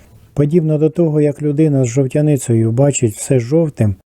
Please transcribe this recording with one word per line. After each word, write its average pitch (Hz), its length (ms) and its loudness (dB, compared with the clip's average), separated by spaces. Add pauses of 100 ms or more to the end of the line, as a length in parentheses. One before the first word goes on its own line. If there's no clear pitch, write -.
(340)
Подібно 151 440 0
до 151 120 2
того, 156 300 0
як 147 220 -2
людина 147 420 0
з - 20 -2
жовтяницею 127 880 0
бачить 127 420 0
все - 240 -2
жовтим, 123 560 0 (260)